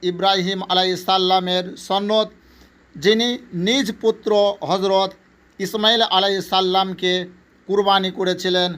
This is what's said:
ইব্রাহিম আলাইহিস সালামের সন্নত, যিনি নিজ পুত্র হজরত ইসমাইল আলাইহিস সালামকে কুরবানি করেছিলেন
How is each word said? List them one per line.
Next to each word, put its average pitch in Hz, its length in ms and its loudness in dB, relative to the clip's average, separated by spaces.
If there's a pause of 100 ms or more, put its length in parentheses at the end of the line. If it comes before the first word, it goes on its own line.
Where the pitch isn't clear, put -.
ইব্রাহিম 185 600 0
আলাইহিস 180 420 0
সালামের 185 720 0
সন্নত, 202 520 -2 (680)
যিনি 226 420 2 (140)
নিজ 208 480 0
পুত্র 208 600 0
হজরত 190 500 0 (480)
ইসমাইল 214 440 0
আলাইহিস 190 460 0
সালামকে 185 800 0 (400)
কুরবানি 196 440 2
করেছিলেন 180 680 -2